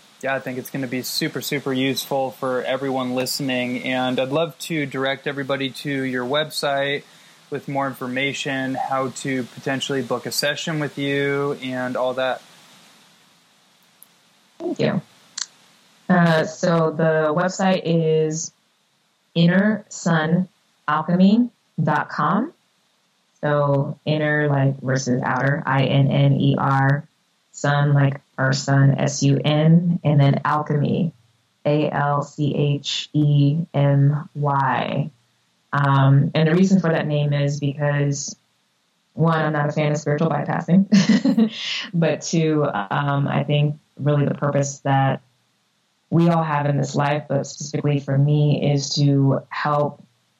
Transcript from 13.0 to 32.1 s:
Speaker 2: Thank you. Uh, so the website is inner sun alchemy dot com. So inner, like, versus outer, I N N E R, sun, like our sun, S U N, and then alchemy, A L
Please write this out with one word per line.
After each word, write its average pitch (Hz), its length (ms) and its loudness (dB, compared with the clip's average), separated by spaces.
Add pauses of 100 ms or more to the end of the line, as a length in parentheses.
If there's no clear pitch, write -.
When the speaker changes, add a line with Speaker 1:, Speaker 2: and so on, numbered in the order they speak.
Speaker 2:
Thank 349 200 -6
you. - 220 -2 (1040)
Uh, 170 380 4
so 165 460 0
the 156 420 2
website 185 500 0
is 160 680 0 (840)
inner 190 560 2
sun 165 580 0 (400)
alchemy 190 640 4 (320)
dot 147 280 0
com. 208 440 -2 (840)
So 143 680 0
inner, 151 440 0
like, 135 320 0
versus 131 420 -2
outer, 139 420 -2
I 135 200 0
N 139 260 2
N 139 220 4
E 135 240 2
R, 139 500 0 (460)
sun, 143 400 0
like 139 280 2 (160)
our 135 140 0
sun, 139 480 4
S - 240 -2
U 139 200 4
N, 165 600 4
and 147 160 4
then 139 240 4
alchemy, 147 720 0 (520)
A 147 240 2
L 143 340 0